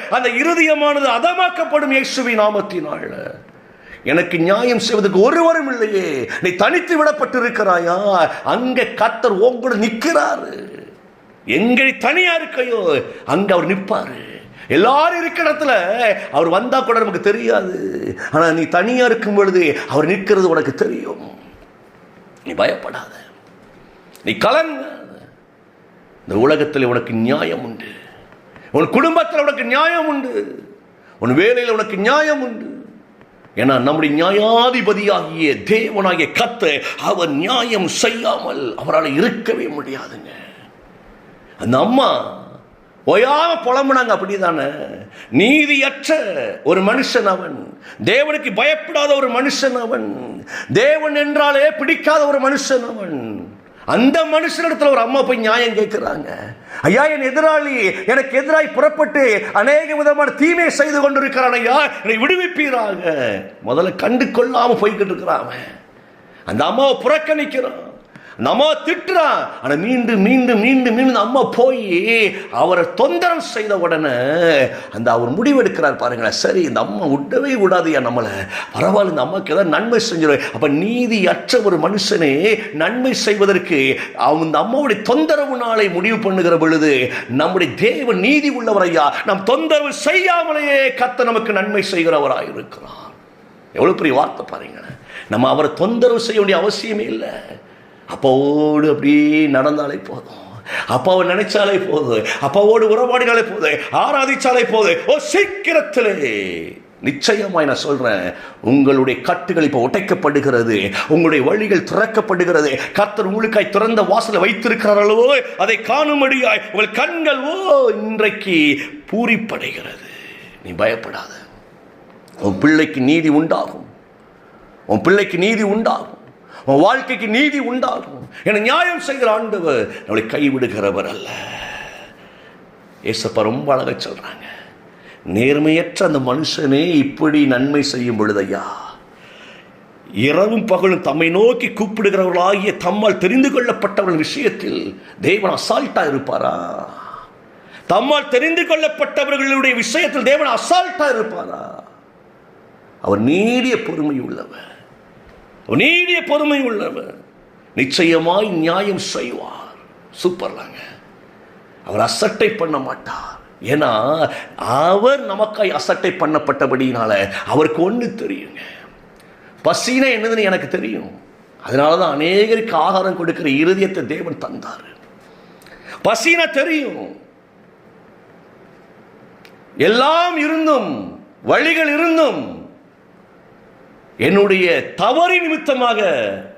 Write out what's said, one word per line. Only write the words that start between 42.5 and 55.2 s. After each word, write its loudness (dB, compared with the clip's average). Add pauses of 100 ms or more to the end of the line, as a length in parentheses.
ஓயாம 4
புலம்புனாங்க, 2
அப்படிதானே? -2 (580)
நீதியற்ற 2 (500)
ஒரு 4
மனுஷன் 2
அவன், -4 (260)
தேவனுக்கு 0
பயப்படாத 0
ஒரு 2
மனுஷன் 0
அவன், -6 (280)
தேவன் 2
என்றாலே 2
பிடிக்காத 2
ஒரு 2
மனுஷன் 0
அவன். -8 (380)
அந்த 4
மனுஷனிடத்துல 0
ஒரு 4
அம்மா 2